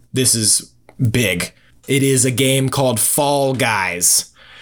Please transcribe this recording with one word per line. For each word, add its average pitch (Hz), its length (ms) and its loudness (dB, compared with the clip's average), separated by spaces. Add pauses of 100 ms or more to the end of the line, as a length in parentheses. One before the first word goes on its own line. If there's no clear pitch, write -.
(140)
This 127 220 0
is - 380 -2 (380)
big. 92 400 -2 (360)
It 135 140 0
is 135 220 2
a 127 80 2
game 135 380 0
called 127 300 0
Fall 139 560 0
Guys, 92 760 0 (300)